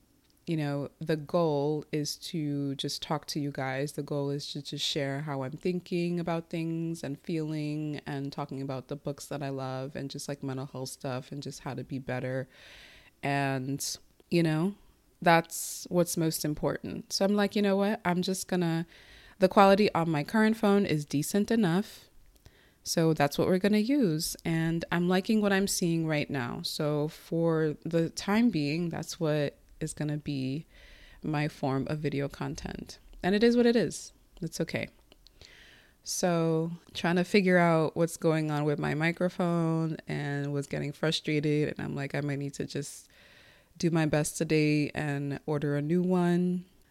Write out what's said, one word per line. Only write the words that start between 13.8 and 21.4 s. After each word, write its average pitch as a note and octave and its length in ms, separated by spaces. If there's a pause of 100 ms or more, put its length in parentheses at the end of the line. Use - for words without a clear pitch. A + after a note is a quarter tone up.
you E3+ 120
know, E3 320 (460)
that's - 720
what's F3 260
most D#3+ 280
important. - 680
So - 120
I'm G3+ 120
like, G3+ 180
"You G#3 80
know G3 140
what? G3+ 280
I'm F3 180
just F#3+ 260
gonna, E3+ 380 (520)
the F#3 100
quality G3 460
on E3 160
my D3 140
current A3 320
phone G3+ 280
is D3 200
decent G3+ 480